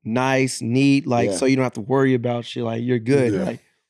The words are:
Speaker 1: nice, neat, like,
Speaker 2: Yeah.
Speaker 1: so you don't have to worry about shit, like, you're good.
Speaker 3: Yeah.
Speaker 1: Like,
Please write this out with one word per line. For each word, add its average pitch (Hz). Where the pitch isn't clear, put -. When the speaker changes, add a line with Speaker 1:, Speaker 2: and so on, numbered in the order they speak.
Speaker 1:
nice, 131
neat, 139
like, 120
Speaker 2:
Yeah. 98
Speaker 1:
so 135
you 135
don't 131
have 123
to 120
worry 131
about 120
shit, 120
like, 113
you're 123
good. 123
Speaker 3:
Yeah. 95
Speaker 1:
Like, 120